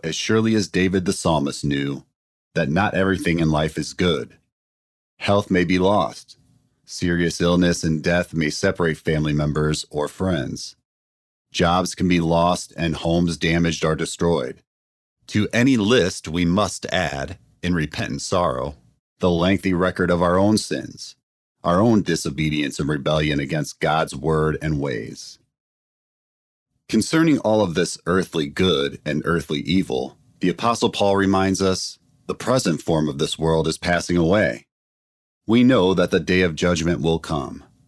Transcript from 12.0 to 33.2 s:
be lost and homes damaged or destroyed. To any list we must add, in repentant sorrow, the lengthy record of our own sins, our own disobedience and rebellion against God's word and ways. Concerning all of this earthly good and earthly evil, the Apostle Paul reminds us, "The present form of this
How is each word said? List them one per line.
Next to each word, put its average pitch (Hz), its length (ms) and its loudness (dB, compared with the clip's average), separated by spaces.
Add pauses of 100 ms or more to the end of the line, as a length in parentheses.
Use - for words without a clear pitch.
be 87 140 2
lost 85 560 2
and 80 180 -2
homes 85 420 0
damaged 85 480 0
or 80 120 0
destroyed. 80 680 -2 (640)
To 107 260 0
any 123 240 4
list 101 500 2
we 85 200 0
must 92 400 0
add, 73 520 -4 (240)
in 90 120 0
repentant 80 480 -4
sorrow, 76 560 -2 (400)
the 92 120 2
lengthy 92 440 2
record 90 360 0
of 87 120 2
our 90 160 4
own 104 180 4
sins, - 600 -8 (460)
our 87 200 2
own 110 180 4
disobedience 76 800 -2
and 71 80 -2
rebellion 76 520 0
against 73 400 -6
God's 78 340 0
word 78 480 0
and 76 180 -2
ways. 60 580 -8 (1500)
Concerning 151 520 2
all 107 200 2
of 92 140 0
this - 320 -2
earthly 85 400 0
good 71 580 0
and 73 220 -2
earthly 85 340 -2
evil, 76 560 -2 (240)
the 90 80 0
Apostle 113 400 0
Paul 101 280 2
reminds 95 440 2
us, 95 380 -2 (280)
"The - 80 -6
present 107 460 -2
form 78 280 0
of 69 100 -6
this 76 200 -4